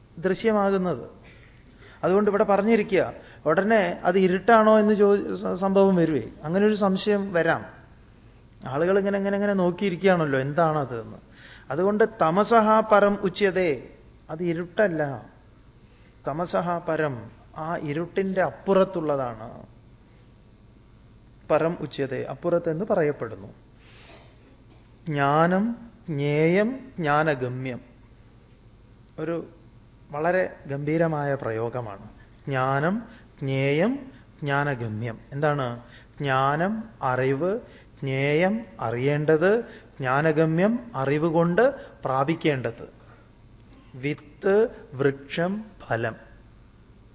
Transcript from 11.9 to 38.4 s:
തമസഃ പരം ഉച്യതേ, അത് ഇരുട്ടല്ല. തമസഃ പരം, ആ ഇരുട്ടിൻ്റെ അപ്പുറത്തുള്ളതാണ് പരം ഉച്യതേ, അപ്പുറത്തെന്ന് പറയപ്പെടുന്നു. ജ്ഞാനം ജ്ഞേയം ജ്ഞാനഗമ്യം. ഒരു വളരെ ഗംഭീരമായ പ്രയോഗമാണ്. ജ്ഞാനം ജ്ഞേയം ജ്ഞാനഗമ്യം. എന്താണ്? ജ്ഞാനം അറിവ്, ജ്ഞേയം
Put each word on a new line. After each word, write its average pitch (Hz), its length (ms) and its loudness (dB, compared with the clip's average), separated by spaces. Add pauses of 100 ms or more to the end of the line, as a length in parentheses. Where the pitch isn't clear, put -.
തമസഃ 214 580 4
പരം 202 420 4
ഉച്യതേ, 180 720 -2 (360)
അത് 160 120 -8
ഇരുട്ടല്ല. 165 840 -2 (1040)
തമസഃ 170 500 -2
പരം, 147 520 -4 (260)
ആ 165 200 -6
ഇരുട്ടിൻ്റെ 175 680 -4
അപ്പുറത്തുള്ളതാണ് 147 1200 -2 (1900)
പരം 160 300 2
ഉച്യതേ, 131 440 -6
അപ്പുറത്തെന്ന് 170 640 -2
പറയപ്പെടുന്നു. 139 640 -2 (1500)
ജ്ഞാനം 165 680 2 (320)
ജ്ഞേയം 165 920 0
ജ്ഞാനഗമ്യം. 131 800 -2 (1400)
ഒരു 160 300 -6 (600)
വളരെ 170 460 -2 (100)
ഗംഭീരമായ 147 680 -2
പ്രയോഗമാണ്. 113 720 -6 (380)
ജ്ഞാനം 139 560 0 (380)
ജ്ഞേയം 143 680 -2 (320)
ജ്ഞാനഗമ്യം. 120 760 -4 (140)
എന്താണ്? 139 500 -2 (380)
ജ്ഞാനം 147 640 0 (180)
അറിവ്, 135 560 0 (420)
ജ്ഞേയം 147 640 0 (140)